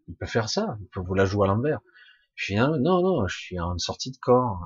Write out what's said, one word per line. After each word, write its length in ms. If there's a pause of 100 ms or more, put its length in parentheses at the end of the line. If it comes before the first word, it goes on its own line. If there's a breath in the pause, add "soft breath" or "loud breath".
il 80
peut 100
faire 220
ça, 320
il 80
peut 140
vous 120
la 120
jouer 200
à 60
l'envers. 300 (520 soft breath)
Je 200
dis, 40
hein, 220
non, 240
non, 240
je 100
suis 220
en 180
sortie 320
de 80
corps. 480